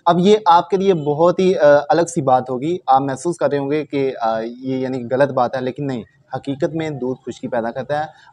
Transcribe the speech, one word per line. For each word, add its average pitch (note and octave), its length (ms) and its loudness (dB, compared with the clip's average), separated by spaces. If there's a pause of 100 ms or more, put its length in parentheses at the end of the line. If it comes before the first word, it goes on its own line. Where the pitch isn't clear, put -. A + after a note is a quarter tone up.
अब E3+ 120 4
ये G#3 280 4
आपके E3+ 280 4
लिए F#3+ 180 2
बहुत D#3+ 460 0
ही, F#3 140 4
अ, D3+ 120 4
अलग D3 400 4
सी E3 160 -4
बात B2+ 280 2
होगी, D3+ 380 -4
आप C#3 140 4
महसूस C#3 360 -4
कर D3 120 0
रहे C#3+ 100 0
होंगे C#3+ 240 -2
कि, C#3 260 -2
अ, A2+ 280 -2
ये B2+ 400 -6
यानी C3 200 -4
गलत B2+ 300 0
बात C3 280 -2
है, B2+ 60 -4
लेकिन B2+ 220 -6
नहीं, B2 200 -6 (300)
हकीकत C#3 400 -4
में D#3+ 240 -6
दूध B2 180 -6
खुश्की - 320 -12
पैदा A#2 220 -4
करता C3+ 300 -6
है। D#3 80 -8 (240)